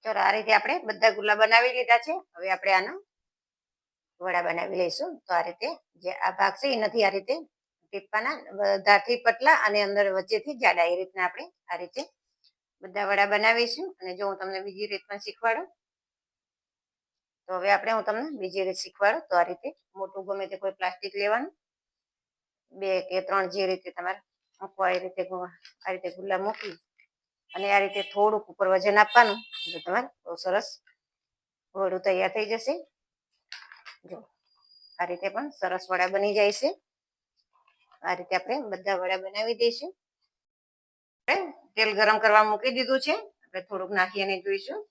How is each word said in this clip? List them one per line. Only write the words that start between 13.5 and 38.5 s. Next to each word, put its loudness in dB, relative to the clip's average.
અને -10
જો -4
હું -4
તમને -8
બીજી -10
રીત -6
પણ -10
શીખવાડું, -4
તો -8
હવે 2
આપણે, 2
હું 0
તમને -4
બીજી -4
રીત -4
શીખવાડું. 0
તો -2
આ 6
રીતે -6
મોટું -10
ગમે -6
તે -12
કોઈ -6
પ્લાસ્ટિક -8
લેવાનું, -2
બે -2
કે -4
ત્રણ, 0
જે -2
રીતે -4
તમારે -8
મૂકવા -2
એ 0
રીતે -6
ગો-, -10
આ -6
રીતે -8
ગુલ્લા -6
મૂકી -8
અને -2
આ 6
રીતે 0
થોડુંક 2
ઉપર -2
વજન 4
આપવાનું, 6
એટલે -10
તમારે -4
બહુ -10
સરસ -4
વડું -2
તૈયાર 0
થઈ -4
જશે. -4
જો, -20
આ -2
રીતે -8
પણ -8
સરસ -6
વડા 0
બની 0
જાય 4
છે. -2
આ -2
રીતે -4
આપણે -2